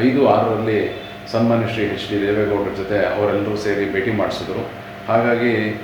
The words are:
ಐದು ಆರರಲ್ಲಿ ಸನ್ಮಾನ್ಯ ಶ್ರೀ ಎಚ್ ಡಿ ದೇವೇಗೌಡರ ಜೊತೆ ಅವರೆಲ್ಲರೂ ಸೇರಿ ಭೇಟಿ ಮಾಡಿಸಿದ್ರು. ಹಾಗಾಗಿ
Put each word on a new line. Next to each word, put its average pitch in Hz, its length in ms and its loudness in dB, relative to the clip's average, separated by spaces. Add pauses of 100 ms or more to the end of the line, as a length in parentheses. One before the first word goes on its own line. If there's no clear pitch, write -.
ಐದು 127 280 4
ಆರರಲ್ಲಿ 110 720 2 (320)
ಸನ್ಮಾನ್ಯ 117 400 2
ಶ್ರೀ 113 120 0
ಎಚ್ 101 260 -4
ಡಿ 101 120 0
ದೇವೇಗೌಡರ 101 540 0
ಜೊತೆ 98 400 0
ಅವರೆಲ್ಲರೂ 101 400 0
ಸೇರಿ 101 360 -2
ಭೇಟಿ 98 180 0
ಮಾಡಿಸಿದ್ರು. 98 580 -2 (400)
ಹಾಗಾಗಿ 113 760 0